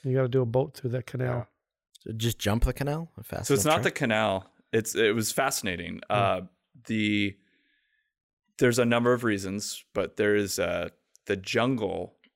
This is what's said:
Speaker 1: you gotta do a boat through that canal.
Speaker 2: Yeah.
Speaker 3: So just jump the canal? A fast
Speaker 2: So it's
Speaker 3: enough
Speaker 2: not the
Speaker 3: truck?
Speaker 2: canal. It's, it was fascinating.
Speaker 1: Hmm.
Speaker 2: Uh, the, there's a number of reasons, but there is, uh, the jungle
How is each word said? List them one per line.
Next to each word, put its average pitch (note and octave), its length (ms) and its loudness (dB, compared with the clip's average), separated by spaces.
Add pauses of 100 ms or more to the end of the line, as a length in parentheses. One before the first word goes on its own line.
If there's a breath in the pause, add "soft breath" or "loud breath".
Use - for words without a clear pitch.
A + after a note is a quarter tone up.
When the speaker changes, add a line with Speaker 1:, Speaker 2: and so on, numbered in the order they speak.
Speaker 1:
you C3 120 -2
gotta C3 140 2
do C3 140 2
a B2 40 0
boat C3 280 -2
through - 160 -8
that A#2+ 160 -6
canal. B2 320 -4
Speaker 2:
Yeah. G#2+ 60 -6 (560)
Speaker 3:
So - 160 -12
just A2 220 -2
jump G#2+ 260 2
the B2+ 80 2
canal? D3 440 -6
A - 60 -16
fast - 260 -8
Speaker 2:
So C#3+ 60 4
it's C3 100 2
Speaker 3:
enough D#3 140 4
Speaker 2:
not - 60 0
the F#3+ 60 2
Speaker 3:
truck? - 60 -4
Speaker 2:
canal. G#2+ 540 0 (220)
It's, A2 220 0
it G#2+ 200 4
was A2+ 180 0
fascinating. F2+ 680 -4 (100)
Speaker 1:
Hmm. - 40 0
Speaker 2:
Uh, G2 260 2 (460)
the, G#2 500 0 (1200)
there's B2 200 4
a A#2+ 60 4
number A#2+ 280 4
of A#2+ 120 0
reasons, G2+ 600 -4 (100)
but F#2 220 -2
there G#2 200 4
is, G2+ 220 0
uh, F2 320 -2 (360)
the G2+ 100 0
jungle G2+ 800 -2 (200)